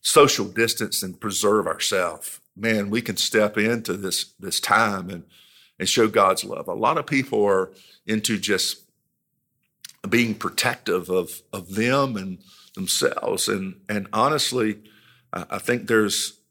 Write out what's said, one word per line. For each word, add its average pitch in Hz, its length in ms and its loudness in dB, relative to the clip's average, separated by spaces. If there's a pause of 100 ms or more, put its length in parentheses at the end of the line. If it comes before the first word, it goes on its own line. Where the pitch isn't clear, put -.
social - 420 6
distance 110 580 -2
and 92 160 -10
preserve 104 440 0
ourselves. 82 760 -4 (160)
Man, 104 340 0
we 113 100 0
can 110 160 -6
step 107 400 2
into 110 400 0
this, 98 440 -6
this 95 180 -4
time 101 500 2
and, 87 140 -10 (560)
and 92 100 -2
show 110 200 4
God's 98 360 4
love. 98 220 -8
A 87 80 -6
lot 123 240 0
of 143 80 -6
people 131 380 0
are 95 260 2 (340)
into 110 320 -2
just - 460 -2 (1300)
being 117 240 2
protective - 720 -2
of, 92 340 -2 (100)
of 95 240 -8
them 127 400 2
and 95 220 -8 (360)
themselves. - 720 -2
And, 95 420 -4
and 104 240 -4
honestly, 123 680 0 (520)
I, 90 180 -8
I 98 80 -6
think 123 280 -2
there's 107 540 2 (100)